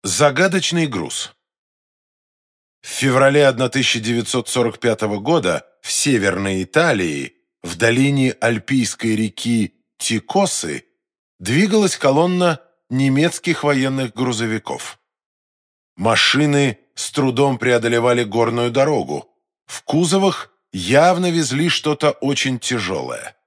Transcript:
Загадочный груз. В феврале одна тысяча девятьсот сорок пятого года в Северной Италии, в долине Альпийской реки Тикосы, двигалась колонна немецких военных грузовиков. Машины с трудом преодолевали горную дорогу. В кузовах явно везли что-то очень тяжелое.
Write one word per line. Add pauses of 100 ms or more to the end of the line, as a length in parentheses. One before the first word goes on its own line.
Загадочный
груз. (1500)
В
феврале
одна
тысяча
девятьсот
сорок
пятого
года (160)
в
Северной
Италии, (260)
в
долине
Альпийской
реки (240)
Тикосы, (520)
двигалась
колонна (280)
немецких
военных
грузовиков. (1000)
Машины (160)
с
трудом
преодолевали
горную
дорогу. (360)
В
кузовах (220)
явно
везли
что-то
очень
тяжелое. (120)